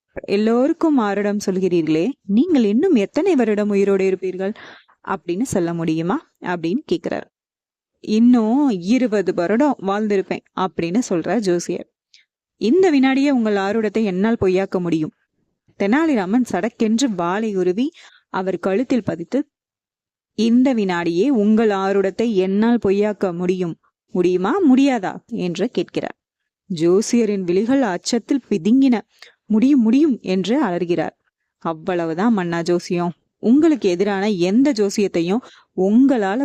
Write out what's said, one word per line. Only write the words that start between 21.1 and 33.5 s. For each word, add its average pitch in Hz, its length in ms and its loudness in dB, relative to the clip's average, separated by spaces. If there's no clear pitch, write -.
உங்கள் 220 420 2
ஆருடத்தை 196 640 0
என்னால் 202 500 2
பொய்யாக்க 202 500 0
முடியும், 180 420 -4
முடியுமா 180 480 0
முடியாதா?" 247 400 0
என்று 180 420 -4
கேட்கிறார். - 480 -6
ஜோசியரின் 196 720 0
விழிகள் 220 400 0
அச்சத்தில் 226 680 -2
பிதுங்கின. 220 520 2
"முடியும், 247 340 4
முடியும்" 254 400 4
என்று 190 440 0
அலறுகிறார். 175 500 -2
"அவ்வளவுதான் 170 760 -2
மன்னா 175 280 -2
ஜோசியம், 175 520 -2
உங்களுக்கு 269 500 2